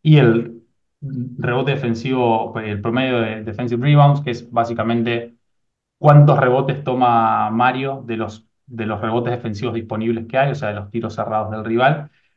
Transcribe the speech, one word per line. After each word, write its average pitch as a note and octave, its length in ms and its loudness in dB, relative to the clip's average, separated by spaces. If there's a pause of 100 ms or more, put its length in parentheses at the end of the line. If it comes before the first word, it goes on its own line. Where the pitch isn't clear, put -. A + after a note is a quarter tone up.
y D3+ 160 6
el A#2 440 2 (380)
rebote B2+ 720 -4
defensivo, A2+ 880 -2
el G#2 200 -6
promedio B2 400 -2
de A2 240 -6
defensive A#2 420 -4
rebounds, C#3+ 340 6
que B2 120 -6
es - 180 -12
básicamente A#2 840 -2 (640)
cuántos D3 400 8
rebotes C3 460 0
toma A2+ 640 2
Mario B2+ 560 0
de A2+ 100 -6
los, G#2+ 300 -8 (200)
de A2+ 200 -8
los G#2 140 -6
rebotes A#2 320 -2
defensivos A2+ 420 -6
disponibles A2+ 520 -6
que C3 120 -4
hay, C#3 140 2
o - 40 -6
sea, G#2+ 140 -6
de G2+ 40 -6
los G2+ 160 -12
tiros A2+ 240 -8
cerrados G#2+ 380 -4
del A2 120 -8
rival, C3 460 0 (260)